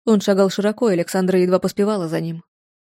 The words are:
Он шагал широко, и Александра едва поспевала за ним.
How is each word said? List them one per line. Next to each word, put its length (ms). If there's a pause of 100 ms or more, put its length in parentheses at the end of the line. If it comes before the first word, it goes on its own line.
Он 160
шагал 280
широко, 400
и 40
Александра 460
едва 200
поспевала 480
за 140
ним. 220 (380)